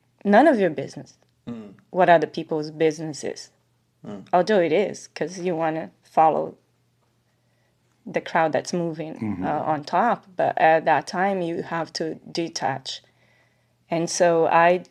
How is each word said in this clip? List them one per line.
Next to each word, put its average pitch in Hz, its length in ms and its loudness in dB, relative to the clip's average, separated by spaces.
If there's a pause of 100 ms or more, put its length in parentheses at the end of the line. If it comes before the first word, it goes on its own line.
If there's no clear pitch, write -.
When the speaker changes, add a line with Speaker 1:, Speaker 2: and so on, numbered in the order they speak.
(260)
Speaker 1:
none 220 220 8
of 254 120 4
your 175 120 2
business 143 420 -12 (340)
Speaker 2:
Mm. 220 280 -14 (160)
Speaker 1:
what 180 180 4
other 160 160 8
people's 156 460 -6
business 156 520 -2
is. - 280 -12 (520)
Speaker 2:
Mm. 104 300 -14
Speaker 1:
Although 180 280 2
it 160 100 2
is, - 420 -2
'cause 170 240 -8
you 175 180 -4
wanna 160 360 -4 (100)
follow 156 540 2 (1500)
the 175 140 -4
crowd 160 320 0
that's - 220 -4
moving, 165 420 -6
Speaker 3:
Mm-hmm. 180 300 -6
Speaker 1:
uh, 151 160 -2
on 151 240 -4
top, 208 400 -2 (100)
but - 220 -2
at 160 260 4
that 147 240 2
time 190 340 -2
you 170 220 -6
have 165 300 -8
to 160 220 -6 (140)
detach. 160 720 -6 (880)
And 170 200 -2
so 165 380 2
I 170 320 4 (120)